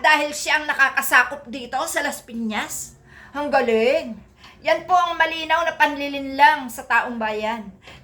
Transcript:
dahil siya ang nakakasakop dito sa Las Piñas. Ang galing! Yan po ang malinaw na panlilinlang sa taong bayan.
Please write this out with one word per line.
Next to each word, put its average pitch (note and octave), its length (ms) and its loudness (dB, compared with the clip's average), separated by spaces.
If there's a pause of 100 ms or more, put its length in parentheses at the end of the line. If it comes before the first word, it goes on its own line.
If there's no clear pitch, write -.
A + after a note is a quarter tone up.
dahil D4+ 260 4
siya D4+ 300 -2
ang D4+ 80 -6
nakakasakop C4+ 800 2
dito B3 400 -8
sa D#4 160 -4
Las C#4 180 -6
Piñas. A3+ 760 -8 (320)
Ang D4 160 -4
galing! B3 680 2 (480)
Yan D#4 220 0
po F4+ 100 2
ang F4 220 2
malinaw E4 480 0
na D#4+ 100 -2
panlilinlang C#4+ 960 2
sa - 160 -12
taong A#3+ 300 0
bayan. G#3+ 560 -6 (320)